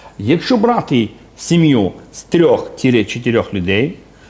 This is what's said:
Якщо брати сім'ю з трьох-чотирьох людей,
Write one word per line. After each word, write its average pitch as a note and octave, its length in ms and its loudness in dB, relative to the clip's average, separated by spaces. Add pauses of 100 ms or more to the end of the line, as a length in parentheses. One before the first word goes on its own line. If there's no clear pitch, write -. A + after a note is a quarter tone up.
(180)
Якщо E3 380 0
брати G3+ 520 0 (280)
сім'ю C#3+ 560 2 (200)
з - 100 -16
трьох-чотирьох A#2+ 1300 0
людей, G2+ 440 -2 (320)